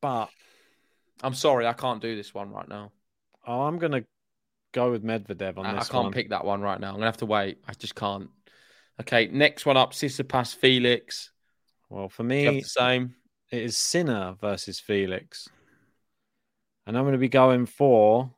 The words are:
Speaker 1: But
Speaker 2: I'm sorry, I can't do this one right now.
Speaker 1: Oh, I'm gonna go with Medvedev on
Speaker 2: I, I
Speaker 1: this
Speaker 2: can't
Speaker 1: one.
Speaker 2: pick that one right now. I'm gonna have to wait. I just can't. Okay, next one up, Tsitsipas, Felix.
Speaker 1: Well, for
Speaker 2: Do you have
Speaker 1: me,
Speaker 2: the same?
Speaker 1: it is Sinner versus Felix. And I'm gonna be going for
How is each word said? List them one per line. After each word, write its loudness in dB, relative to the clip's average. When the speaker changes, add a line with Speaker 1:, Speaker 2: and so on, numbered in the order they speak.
Speaker 1:
But -2
Speaker 2:
I'm -4
sorry, 2
I 0
can't -4
do -6
this -14
one -10
right -14
now. -14
Speaker 1:
Oh, -4
I'm -2
gonna -2
go 0
with -4
Medvedev -6
on -10
Speaker 2:
I, -4
I -4
Speaker 1:
this -4
Speaker 2:
can't -2
Speaker 1:
one. -6
Speaker 2:
pick -6
that -4
one -2
right -4
now. -10
I'm -10
gonna -4
have -4
to -8
wait. -2
I -12
just -14
can't. -6
Okay, 2
next 0
one 4
up, 4
Tsitsipas, -4
Felix. 2
Speaker 1:
Well, -10
for -8
Speaker 2:
Do 0
you 2
have 2
Speaker 1:
me, -4
Speaker 2:
the -14
same? 0
Speaker 1:
it -6
is -6
Sinner -2
versus -6
Felix. -4
And -4
I'm 2
gonna 2
be 2
going 6
for 6